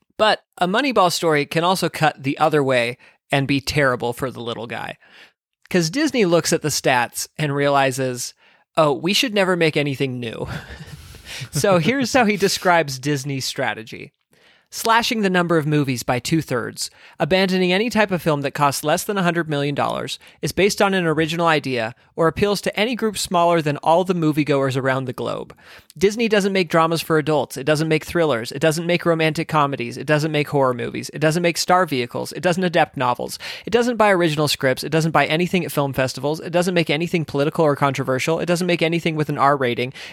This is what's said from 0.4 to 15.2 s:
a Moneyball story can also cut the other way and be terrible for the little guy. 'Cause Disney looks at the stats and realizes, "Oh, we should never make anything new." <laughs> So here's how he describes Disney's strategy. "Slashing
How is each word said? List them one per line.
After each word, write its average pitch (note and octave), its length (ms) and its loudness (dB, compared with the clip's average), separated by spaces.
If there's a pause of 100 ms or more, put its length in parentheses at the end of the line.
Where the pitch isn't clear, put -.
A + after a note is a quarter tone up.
a F3+ 80 2
Moneyball G#3+ 460 2
story D3+ 340 0
can D#3+ 160 -2
also F3+ 260 0
cut - 340 -2
the C3+ 160 -4
other D3+ 260 2
way B2 340 0 (320)
and C#3 160 2
be C#3 140 0
terrible B2 520 0
for B2+ 180 -6
the A2+ 120 -12
little A2+ 240 -8
guy. A2+ 300 -10 (720)
'Cause E3+ 200 2
Disney C4 340 0
looks E3+ 280 2
at E3 100 0
the D#3 60 -4
stats B2 600 -2 (100)
and D3+ 160 -2
realizes, C3+ 800 0 (420)
"Oh, D3+ 160 4
we D#3+ 220 -2
should B3 180 0
never F#3 240 2
make D#3+ 200 2
anything C#3 420 -2
new." A#2+ 340 -8
<laughs> - 40 -8 (920)
So G3 280 2
here's A#3 340 0
how B3 140 6
he G#3 100 2
describes E3+ 640 2
Disney's C3+ 480 -4
strategy. A2+ 680 -8 (640)
"Slashing A3+ 460 2